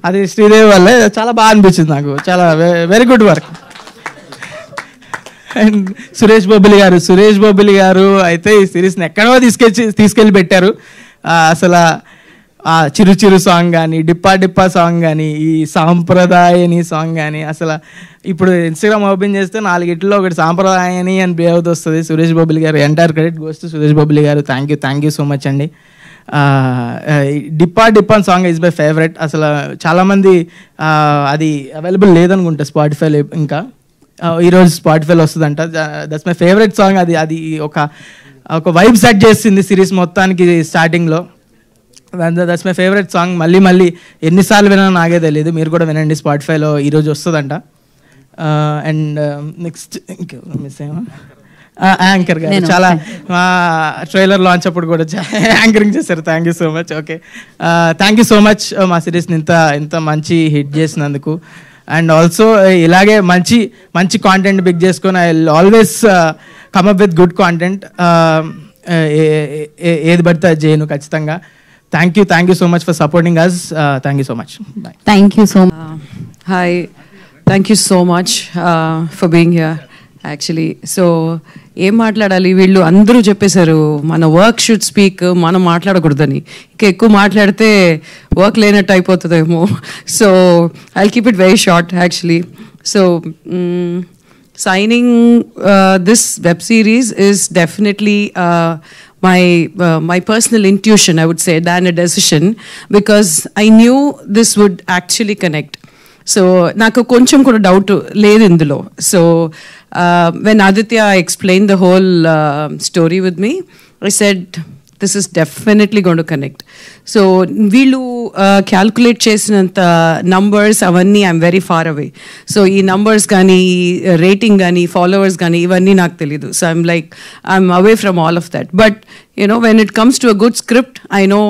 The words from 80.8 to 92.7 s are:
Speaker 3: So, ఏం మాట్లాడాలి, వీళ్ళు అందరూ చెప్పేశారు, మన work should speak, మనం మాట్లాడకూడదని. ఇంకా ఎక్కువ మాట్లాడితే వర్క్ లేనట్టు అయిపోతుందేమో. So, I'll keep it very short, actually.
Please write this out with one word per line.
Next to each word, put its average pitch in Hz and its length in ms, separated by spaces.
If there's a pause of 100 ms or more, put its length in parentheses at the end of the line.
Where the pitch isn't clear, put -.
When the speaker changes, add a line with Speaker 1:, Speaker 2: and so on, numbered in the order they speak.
Speaker 3:
So, 165 400 (400)
ఏం 202 200
మాట్లాడాలి, 196 560
వీళ్ళు 190 260
అందరూ 202 400
చెప్పేశారు, 160 840
మన 160 240
work 196 300
should 214 340
speak, 185 420
మనం 180 320
మాట్లాడకూడదని. 165 720
ఇంకా - 500
ఎక్కువ 196 220
మాట్లాడితే 202 920 (380)
వర్క్ 208 200
లేనట్టు 202 340
అయిపోతుందేమో. 170 760 (500)
So, 220 80 (720)
I'll 202 180
keep 233 120
it 196 60
very 185 200
short, 175 380
actually. 175 500 (520)